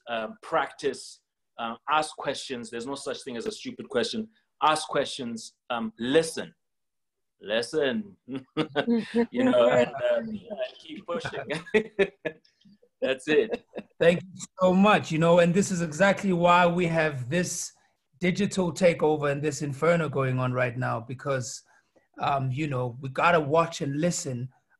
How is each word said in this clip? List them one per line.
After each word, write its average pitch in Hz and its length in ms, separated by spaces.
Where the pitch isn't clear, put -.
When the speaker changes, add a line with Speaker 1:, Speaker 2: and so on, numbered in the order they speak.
Speaker 1:
um, 110 340
practice, - 760
uh, 117 180
ask 156 260
questions. 127 540
There's 117 160
no 139 80
such 131 300
thing 123 120
as 110 100
a - 60
stupid - 380
question. 113 360
Ask 151 260
questions, 123 640
um, 113 300
listen, 131 560
<laughs> 113 840
you 247 140
know, 123 240
and, - 220
uh, 123 260
and 110 220
keep 160 240
pushing. 160 560
<laughs> 214 360
That's 131 260
it. 123 360
Speaker 2:
Thank 175 240
you - 180
so 185 140
much. 190 360
You 160 80
know, 170 220
and 170 140
this 196 160
is 180 120
exactly 190 500
why 175 340
we 175 200
have 156 440
this 180 420
digital 185 520
takeover 156 600
and 143 100
this 151 200
inferno 156 460
going 131 300
on 127 140
right 123 240
now, 123 240
because, 131 600
um, 135 320
you 151 140
know, 127 340
we 139 80
gotta 160 320
watch 160 400
and 143 200
listen 135 480